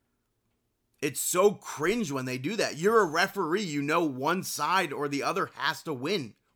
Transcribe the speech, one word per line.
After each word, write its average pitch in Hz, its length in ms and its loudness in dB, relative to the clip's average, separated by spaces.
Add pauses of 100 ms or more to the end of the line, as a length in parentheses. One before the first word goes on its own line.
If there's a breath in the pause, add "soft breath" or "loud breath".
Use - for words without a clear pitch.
(1000)
It's 143 220 -2
so 196 300 4
cringe 180 600 -2
when 131 140 -2
they 127 120 -4
do 160 180 -4
that. 147 220 0
You're 220 240 4
a 190 40 4
referee. 175 560 0
You 147 200 -2
know 156 220 2
one 151 380 0
side 160 520 0
or 143 140 -2
the 143 140 -4
other 160 340 -2
has 143 280 -2
to 160 100 -4
win 135 400 -4 (220)